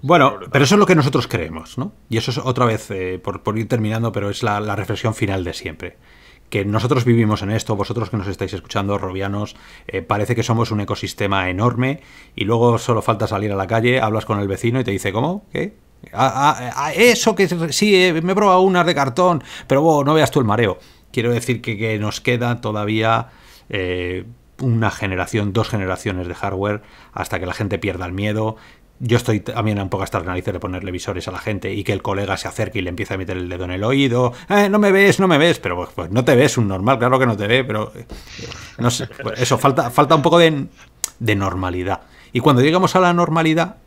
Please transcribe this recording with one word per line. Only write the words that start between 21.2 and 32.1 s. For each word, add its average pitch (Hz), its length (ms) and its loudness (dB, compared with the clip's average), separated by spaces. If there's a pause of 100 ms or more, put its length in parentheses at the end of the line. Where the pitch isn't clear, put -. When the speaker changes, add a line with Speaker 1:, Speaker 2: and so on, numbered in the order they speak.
Speaker 1:
decir 113 280 -2
que, 113 160 -6
que 110 220 -4
nos 104 220 -4
queda 120 400 -2
todavía, 110 640 0 (420)
eh, 90 560 -4 (380)
una 113 280 2
generación, 98 640 -4
dos 104 180 0
generaciones 92 580 -4
de 87 60 -8
hardware 101 480 -4 (320)
hasta 90 260 -6
que 90 60 -6
la 90 80 -6
gente 101 240 -4
pierda 90 260 -6
el 87 80 -8
miedo 107 440 -4 (460)
yo 117 140 2
estoy 110 240 2
también 107 400 -2
un 95 80 -4
poco 95 160 -4
hasta 98 140 -4
las 85 80 -4
narices 90 260 -4
de 90 80 -6
ponerle 90 300 -8
visores 90 360 -6
a 107 60 -8
la 90 60 -10
gente 101 340 -4
y 101 120 -4
que - 80 -2
el 95 100 -2
colega 98 340 -2